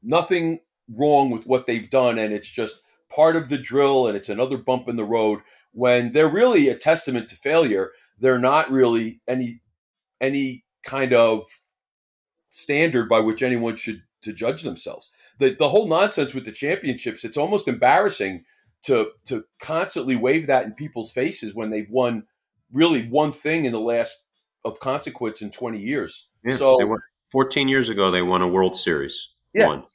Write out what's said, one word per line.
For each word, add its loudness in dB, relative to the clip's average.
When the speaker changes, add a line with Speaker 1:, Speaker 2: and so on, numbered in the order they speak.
Speaker 1:
nothing 0
wrong 2
with -6
what 0
they've -4
done, 2
and -2
it's -8
just -8
part 4
of -4
the -4
drill, 2
and -2
it's -10
another -2
bump -4
in -4
the -4
road, 0
when 2
they're 4
really 4
a 0
testament -2
to -20
failure. 0
They're 4
not 2
really 2
any, -6
any -4
kind -2
of 4
standard 0
by 4
which 0
anyone -2
should -12
to -12
judge -6
themselves. -12
The, 4
the 0
whole 2
nonsense 0
with -8
the -14
championships, -6
it's -8
almost -2
embarrassing 0
to, 2
to -6
constantly -4
wave -2
that 0
in -12
people's -12
faces -6
when -8
they've -8
won -2
really 2
one 0
thing -4
in -2
the -4
last -4
of -8
consequence -6
in -12
twenty -10
years. -8
Speaker 2:
Yeah, -2
Speaker 1:
So 6
Speaker 2:
they 4
won, -2
fourteen 0
years 2
ago, 2
they 2
won 2
a 2
World 2
Series. -4
Speaker 1:
Yeah. 4
Speaker 2:
One. -4